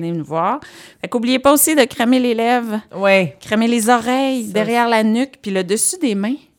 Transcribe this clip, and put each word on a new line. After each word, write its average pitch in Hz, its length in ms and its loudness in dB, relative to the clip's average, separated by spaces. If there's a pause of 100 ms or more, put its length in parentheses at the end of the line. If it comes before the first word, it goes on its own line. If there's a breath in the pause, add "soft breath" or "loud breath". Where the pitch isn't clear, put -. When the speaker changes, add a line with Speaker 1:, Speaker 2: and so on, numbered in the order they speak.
Speaker 1:
venez 170 120 -4
nous 160 120 -6
voir. 170 360 -4 (400 loud breath)
Fait 185 80 -8
qu'oubliez 247 320 -2
pas 277 120 4
aussi 311 220 2
de 285 100 4
crémer 247 360 0
les 247 140 0
lèvres, 226 440 0 (160)
Speaker 2:
Ouais. 190 460 2
Speaker 1:
crémer 220 280 -2
les 233 200 0
oreilles, 247 580 0
Speaker 2:
Ça, 202 60 -12
Speaker 1:
derrière 233 360 0
la 220 140 2
nuque, 233 400 0
puis 208 80 -8
le 190 140 0
dessus 214 360 -2
des 247 140 0
mains. 208 200 -2 (240)